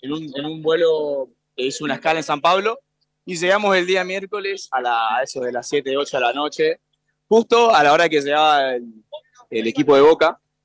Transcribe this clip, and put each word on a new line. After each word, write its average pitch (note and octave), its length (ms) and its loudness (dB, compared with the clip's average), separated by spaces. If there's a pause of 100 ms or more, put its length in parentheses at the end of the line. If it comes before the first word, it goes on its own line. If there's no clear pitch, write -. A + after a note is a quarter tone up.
en C3+ 100 -8
un, D#3 240 -10
en C#3 80 -8
un D#3+ 160 -10
vuelo D3+ 720 -2 (260)
que B2 80 -4
hizo C#3 220 -6
una C#3 80 -2
escala D#3+ 240 -2
en D#3 40 -6
San D3 200 -6
Pablo G3 380 0 (440)
y F3+ 100 -8
llegamos F#3+ 400 2
el F3+ 120 0
día F#3 180 0
miércoles G3 640 -8
a C3 120 -2
la, A#2 340 -2
a B2 60 0
eso C3+ 180 -8
de B2 100 -4
las B2 160 -8
siete, C3+ 300 -4
ocho C#3+ 220 -4
de B2+ 40 0
la A#2+ 120 0
noche, D3+ 460 -4 (480)
justo A#3 460 4
a D#3 80 4
la D3 120 6
hora E3 160 2
que D3+ 100 2
llegaba C#3+ 540 2
el, A#2+ 180 -8 (560)
el A2 180 -4
equipo C#3 300 2
de C3+ 60 8
Boca. D#3+ 360 4 (260)